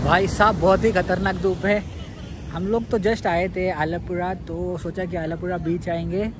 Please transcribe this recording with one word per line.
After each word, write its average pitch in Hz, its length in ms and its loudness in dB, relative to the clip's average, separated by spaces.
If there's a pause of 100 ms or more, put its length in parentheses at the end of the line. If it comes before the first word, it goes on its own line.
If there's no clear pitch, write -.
भाई 180 220 6
साहब, 202 340 4
बहुत 190 240 6
ही 220 80 4
खतरनाक 185 440 0
धूप 185 300 0
है। 202 340 0 (500)
हम 175 160 -4
लोग 226 220 0
तो 233 100 2
just 214 280 0
आए 180 220 2
थे 185 220 0
आलपुरा, 175 640 -2
तो 175 440 -6
सोचा 175 260 -6
कि 175 120 -6
आलपुरा 165 420 -4
बीच 170 300 -2
आएंगे। 170 380 -2 (140)